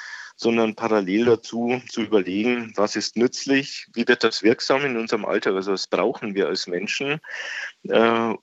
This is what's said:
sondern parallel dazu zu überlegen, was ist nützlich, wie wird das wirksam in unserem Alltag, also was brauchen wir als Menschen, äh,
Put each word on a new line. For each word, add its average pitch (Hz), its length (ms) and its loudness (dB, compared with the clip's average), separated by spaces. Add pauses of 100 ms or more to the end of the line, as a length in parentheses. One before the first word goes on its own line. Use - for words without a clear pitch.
(360)
sondern 117 400 2
parallel 107 500 2
dazu 120 640 0
zu 117 140 -4
überlegen, 107 720 0
was 104 200 0
ist - 220 -4
nützlich, 135 760 0
wie 117 140 0
wird 123 160 4
das 113 200 0
wirksam 135 420 2
in 127 120 -2
unserem 110 280 -2
Alltag, 98 300 0
also 95 160 -2
was 92 160 -2
brauchen 98 480 -2
wir 92 120 2
als 90 200 -4
Menschen, 107 520 -4 (680)
äh, 113 560 2